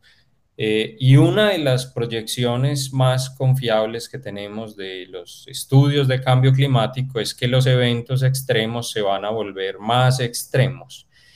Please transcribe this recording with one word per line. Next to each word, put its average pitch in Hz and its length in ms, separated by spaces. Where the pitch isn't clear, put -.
Eh, 107 380
y 131 160
una 190 360
de 185 60
las 131 280
proyecciones 120 1080
más 131 380
confiables 117 800
que 110 100
tenemos 104 560
de 95 320
los 90 400
estudios 139 600
de 127 100
cambio 131 320
climático 127 680
es 98 120
que - 140
los 127 180
eventos 123 580
extremos 120 680
se 110 100
van 98 220
a 104 60
volver 95 500
más 127 400
extremos. - 880